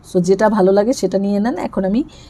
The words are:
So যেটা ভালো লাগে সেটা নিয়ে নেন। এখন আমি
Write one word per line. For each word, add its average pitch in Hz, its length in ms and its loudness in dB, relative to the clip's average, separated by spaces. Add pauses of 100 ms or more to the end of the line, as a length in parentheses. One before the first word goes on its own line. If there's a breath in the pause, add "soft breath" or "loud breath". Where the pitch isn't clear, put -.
(120)
So 185 80 2
যেটা 196 280 2
ভালো 196 240 2
লাগে 208 200 2
সেটা 190 260 -2
নিয়ে 202 220 -2
নেন। 254 180 -4
এখন 196 260 -6
আমি 214 200 0 (260 loud breath)